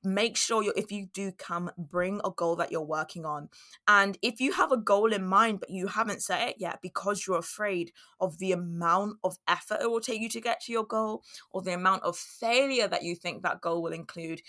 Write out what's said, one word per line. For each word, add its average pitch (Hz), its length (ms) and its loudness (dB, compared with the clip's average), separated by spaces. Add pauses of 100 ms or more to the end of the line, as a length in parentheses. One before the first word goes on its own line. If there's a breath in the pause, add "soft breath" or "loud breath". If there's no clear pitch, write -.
Make 196 340 0
sure 220 260 2
you're, 202 140 0
if 208 140 -2
you 202 200 -8
do 196 200 -4
come, 175 440 -6
bring 180 480 -2
a 190 60 0
goal 170 280 0
that 170 140 -2
you're 165 100 -2
working 156 440 -4
on. 151 240 -6 (380 loud breath)
And 202 340 6
if 233 180 -2
you 277 140 2
have 302 180 4
a 254 60 4
goal 214 340 4
in 196 140 0
mind, 202 340 4
but - 120 -10
you 185 160 -4
haven't 202 340 -2
set 196 260 0
it - 120 -4
yet 180 240 -4
because 196 420 -4
you're 180 140 2
afraid 180 520 -4 (280 loud breath)
of 170 180 0
the 185 140 0
amount 175 720 0
of 185 140 -2 (100)
effort 175 340 0
it 226 80 2
will 233 100 0
take 226 220 -4
you 226 80 -4
to 226 100 -4
get 226 220 -2
to - 100 -10
your 226 140 0
goal 220 380 -2 (280 loud breath)
or 190 120 -6
the 185 100 -2
amount 185 300 2
of 170 120 -2
failure 240 720 2
that 180 140 0
you 170 140 -4
think 175 260 -8
that 175 180 -2
goal 170 220 -2
will 165 100 -4
include, 165 580 -10